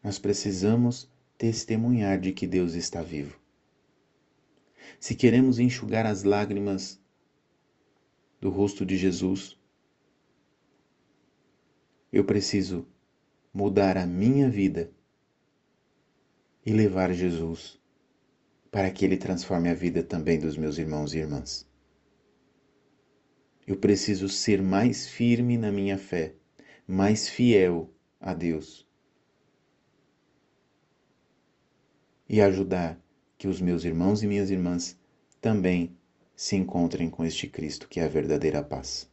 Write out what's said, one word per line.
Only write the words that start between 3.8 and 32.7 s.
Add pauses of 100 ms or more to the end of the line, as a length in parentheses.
Se
queremos
enxugar
as
lágrimas (1400)
do
rosto
de
Jesus, (2500)
eu
preciso (680)
mudar
a
minha
vida (1700)
e
levar
Jesus (920)
para
que
Ele
transforme
a
vida
também
dos
meus
irmãos
e
irmãs. (2000)
Eu
preciso
ser
mais
firme
na
minha
fé, (500)
mais
fiel (320)
a
Deus (3500)
e
ajudar (380)